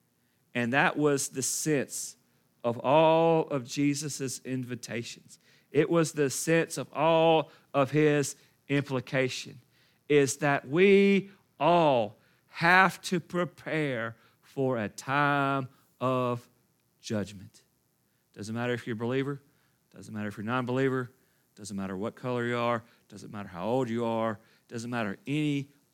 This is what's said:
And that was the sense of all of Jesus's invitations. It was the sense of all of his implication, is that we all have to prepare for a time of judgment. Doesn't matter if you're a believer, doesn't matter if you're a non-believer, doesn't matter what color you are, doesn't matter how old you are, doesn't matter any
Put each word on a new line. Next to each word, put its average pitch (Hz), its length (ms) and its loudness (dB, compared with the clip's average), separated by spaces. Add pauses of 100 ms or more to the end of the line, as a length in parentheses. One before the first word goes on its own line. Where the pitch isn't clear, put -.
(540)
And 120 200 -2
that 156 220 2
was 143 340 0
the - 120 -8
sense - 720 -4 (480)
of 120 160 -2
all 160 680 4
of 131 180 -6
Jesus's 139 800 -4
invitations. 123 960 -10 (320)
It 139 180 2
was 165 220 2
the 143 180 0
sense - 480 0
of 135 160 -8
all 160 560 4 (240)
of 135 180 2
his 147 440 2 (340)
implication, 131 880 -2 (480)
is 143 300 4
that 143 300 -2
we 196 640 4 (280)
all 143 580 4 (300)
have 180 540 4
to 180 180 -2
prepare 143 960 -6 (260)
for 131 360 -2
a 104 100 -2
time 139 800 0 (320)
of 123 480 -2 (540)
judgment. 104 600 -8 (720)
Doesn't 107 180 -10
matter 123 200 -2
if 120 120 -6
you're 123 80 -4
a 107 40 -6
believer, 135 440 -4 (520)
doesn't 107 200 -18
matter 104 140 -6
if 98 100 -10
you're 104 60 -10
a 104 40 -6
non-believer, 127 640 -2 (440)
doesn't 101 200 -12
matter 95 220 -6
what 113 180 -6
color 123 300 -4
you 120 120 -2
are, 120 260 -2 (260)
doesn't 104 240 -16
matter 101 160 -12
how 87 160 -8
old 123 240 0
you 117 160 -2
are, 113 340 -2 (300)
doesn't 117 200 -10
matter 113 360 -4
any 143 420 -2 (260)